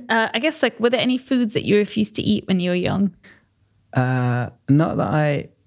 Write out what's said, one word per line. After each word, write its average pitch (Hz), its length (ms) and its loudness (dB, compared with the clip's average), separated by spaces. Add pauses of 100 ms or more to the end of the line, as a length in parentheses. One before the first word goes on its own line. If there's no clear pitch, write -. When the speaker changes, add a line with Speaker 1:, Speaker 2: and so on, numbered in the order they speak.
Speaker 1:
uh, 226 260 2
I 226 60 -2
guess, 302 240 -2
like, 240 160 0
were 226 100 2
there 240 120 0
any 254 160 0
foods 247 360 -2
that - 120 -2
you 202 120 2
refused 208 380 -2
to - 60 -6
eat - 260 0
when 185 140 0
you 180 80 -2
were 180 60 0
young? 190 380 0 (800)
Speaker 2:
Uh, 123 560 0 (200)
not 151 260 2
that - 180 -2
I 151 360 0 (180)